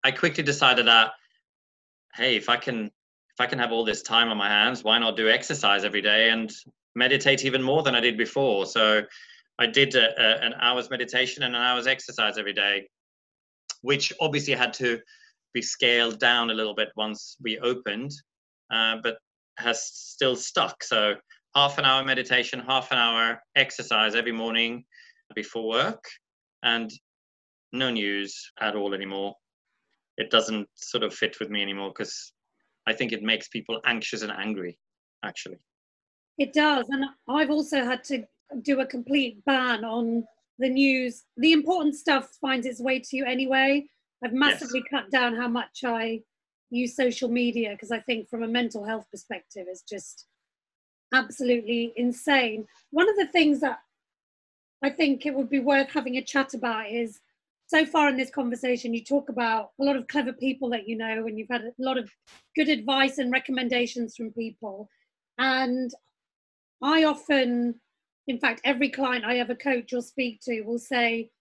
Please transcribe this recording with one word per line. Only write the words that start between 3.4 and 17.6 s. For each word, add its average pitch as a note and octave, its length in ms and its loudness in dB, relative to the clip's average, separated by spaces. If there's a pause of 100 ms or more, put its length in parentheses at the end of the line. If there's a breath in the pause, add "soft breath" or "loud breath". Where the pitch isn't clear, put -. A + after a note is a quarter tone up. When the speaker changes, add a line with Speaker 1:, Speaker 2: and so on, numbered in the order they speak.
Speaker 1:
I B2+ 60 2
can C3 120 -4
have A#2 140 -2
all A#2 120 0
this G#2+ 180 -2
time A#2 280 2
on G#2+ 80 0
my G2+ 100 0
hands, G#2+ 360 2
why A2+ 140 4
not A2+ 180 0
do A2 120 4
exercise G2+ 560 2
every G2+ 180 0
day A2 280 4
and A2+ 200 0 (440)
meditate C3+ 500 2
even C3 180 0
more C#3 200 2
than C3+ 120 2
I A#2 60 4
did A#2 160 2
before? A2+ 500 0
So G#2+ 360 4 (560 loud breath)
I A#2 80 4
did C3+ 280 4
a, A#2 140 6 (100)
a, A2+ 280 2
an A#2 140 -2
hour's A#2+ 300 0
meditation B2+ 520 -2
and B2 120 -4
an A#2+ 80 -2
hour's B2 240 0
exercise A2+ 520 -2
every G2+ 160 -6
day, G2+ 340 0 (920)
which C#3+ 380 0
obviously C#3+ 340 0
had A#2+ 200 0
to A#2+ 240 0 (560 soft breath)
be A#2+ 80 -2
scaled A#2+ 560 2
down A#2+ 320 2
a A2+ 40 -2
little A2 200 -4
bit G#2+ 220 -2
once G#2+ 460 -8
we A2+ 160 -4
opened, B2 520 -4 (600)